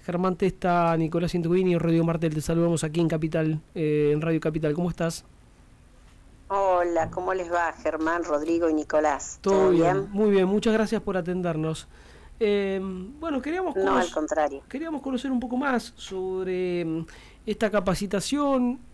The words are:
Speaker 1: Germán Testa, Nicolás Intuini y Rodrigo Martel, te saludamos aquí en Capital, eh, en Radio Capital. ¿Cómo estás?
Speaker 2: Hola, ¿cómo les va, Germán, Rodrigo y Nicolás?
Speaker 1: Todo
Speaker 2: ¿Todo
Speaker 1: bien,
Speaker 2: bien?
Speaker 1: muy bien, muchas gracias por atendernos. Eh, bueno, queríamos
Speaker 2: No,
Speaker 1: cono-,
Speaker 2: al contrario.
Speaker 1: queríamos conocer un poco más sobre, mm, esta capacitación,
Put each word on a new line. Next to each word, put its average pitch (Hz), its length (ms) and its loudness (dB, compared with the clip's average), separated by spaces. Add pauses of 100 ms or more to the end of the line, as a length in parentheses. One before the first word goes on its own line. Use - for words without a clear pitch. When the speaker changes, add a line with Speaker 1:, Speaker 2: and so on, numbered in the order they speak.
Speaker 1:
Germán 180 320 0
Testa, 175 600 2
Nicolás 165 380 0
Intuini 180 380 2
y 170 60 4
Rodrigo 165 260 4
Martel, 165 300 0
te 156 60 -2
saludamos 170 440 2
aquí 160 160 -2
en 165 80 4
Capital, 156 520 0 (140)
eh, 151 380 2
en 151 80 2
Radio 160 200 0
Capital. 156 340 -2
¿Cómo 175 160 -2
estás? 165 340 -4 (1200)
Speaker 2:
Hola, 175 640 2
¿cómo 185 240 -4
les 175 180 -4
va, 170 220 2
Germán, 160 500 -2
Rodrigo 165 440 0
y 156 60 2
Nicolás? 151 640 0
Speaker 1:
Todo 196 140 2
Speaker 2:
¿Todo 190 160 4
Speaker 1:
bien, 170 300 4
Speaker 2:
bien? 202 100 -6
Speaker 1:
muy 208 200 2
bien, 190 180 4
muchas 214 240 2
gracias 214 300 0
por 190 140 -4
atendernos. 165 680 -4 (540)
Eh, 202 400 0 (400)
bueno, 302 220 -2
queríamos 330 340 -4
Speaker 2:
No, 190 80 0
Speaker 1:
cono-, 190 140 2
Speaker 2:
al 180 120 0
contrario. 151 580 -2
Speaker 1:
queríamos 302 340 -6
conocer 262 280 -4
un 254 80 0
poco 240 200 -4
más 262 380 -2
sobre, 185 880 -4
mm, 165 220 -4 (400)
esta 214 240 -2
capacitación, 240 1080 0 (140)